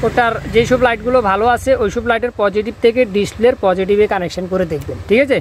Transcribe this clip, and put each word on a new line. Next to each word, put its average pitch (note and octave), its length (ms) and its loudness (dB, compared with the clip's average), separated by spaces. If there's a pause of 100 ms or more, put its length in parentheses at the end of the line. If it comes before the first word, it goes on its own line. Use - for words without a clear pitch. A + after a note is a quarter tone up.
ওটার A3+ 260 0 (220)
যেসব A#3+ 320 4
লাইটগুলো A#3 320 0 (120)
ভালো G#3 140 2 (100)
আছে, B3+ 160 -2 (120)
ওইসব G#3+ 280 -4
লাইটের A3+ 300 -2
positive G#3 320 -2 (120)
থেকে A#3 160 4 (140)
ডিসপ্লের A3 400 0 (100)
পজিটিভে F#3+ 480 2
connection F3+ 380 -4
করে F#3 220 0
দেখবেন, C#3 240 -8 (100)
ঠিক G#3+ 180 4
আছে? B3+ 160 0